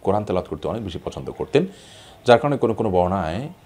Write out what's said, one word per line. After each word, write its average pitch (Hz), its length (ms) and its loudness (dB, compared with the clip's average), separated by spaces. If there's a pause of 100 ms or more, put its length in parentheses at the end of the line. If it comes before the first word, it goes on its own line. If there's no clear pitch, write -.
কোরআন 101 220 0
তেলাওয়াত 95 260 -4
করতে 76 180 -8
অনেক 107 160 -6
বেশি 87 220 -8
পছন্দ 71 260 -10
করতেন, - 340 0 (600)
যার 120 140 8
কারণে 143 180 0
কোনো 113 160 0
কোনো 110 160 -2
বর্ণায় 90 600 0 (160)